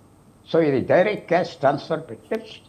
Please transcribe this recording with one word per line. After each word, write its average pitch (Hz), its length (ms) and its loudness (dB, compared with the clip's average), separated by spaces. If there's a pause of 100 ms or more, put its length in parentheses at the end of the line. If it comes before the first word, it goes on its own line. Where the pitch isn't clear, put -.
(540)
So 165 100 4
ఇది 135 180 2
డైరెక్ట్ 185 460 2
క్యాష్ 170 220 0
ట్రాన్స్ఫర్ 147 600 -2
పెట్టి, - 340 -8 (260)